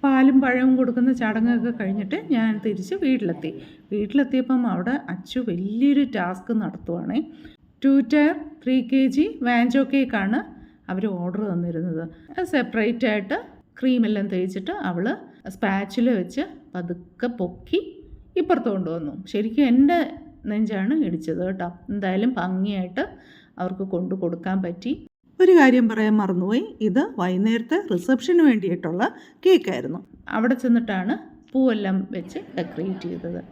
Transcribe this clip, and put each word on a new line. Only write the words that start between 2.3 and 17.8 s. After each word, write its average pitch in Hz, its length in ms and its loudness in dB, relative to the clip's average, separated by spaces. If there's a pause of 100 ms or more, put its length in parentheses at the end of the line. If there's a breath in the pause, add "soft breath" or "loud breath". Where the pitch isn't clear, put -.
ഞാൻ 226 200 2 (140)
തിരിച്ച് 196 300 -4 (100)
വീട്ടിലെത്തി. 190 460 -2 (420 loud breath)
വീട്ടിലെത്തിയപ്പം 254 720 0 (100)
അവിടെ 180 220 -2 (180)
അച്ചു - 260 -8 (100)
വലിയൊരു 226 560 2 (100)
ടാസ്ക് 185 380 -4 (100)
നടത്തുവാണേ. 180 580 -4 (640 loud breath)
ടു 269 100 4 (200)
ടയർ 302 220 4 (280)
ത്രീ 254 140 0 (140)
കെ 269 100 4 (140)
ജി 294 100 4 (220)
വാഞ്ചോ 240 360 2 (100)
കേക്കാണ് 247 460 0 (500 loud breath)
അവർ 185 160 -4 (160)
ഓർഡർ 180 220 -4 (100)
തന്നിരുന്നത്. 170 520 -4 (260 loud breath)
അത് 370 220 -4
സെപ്പറേറ്റ് 240 580 0
ആയിട്ട് 208 260 -2 (420)
ക്രീമെല്ലാം 214 560 0
തേച്ചിട്ട് 190 400 -4 (160)
അവൾ 175 160 -4 (480 loud breath)
സ്പാച്ചുല 202 560 -2 (100)
വെച്ച് 214 240 -6 (300)
പതുക്കെ 175 540 -8 (120)
പൊക്കി 185 400 -4 (560)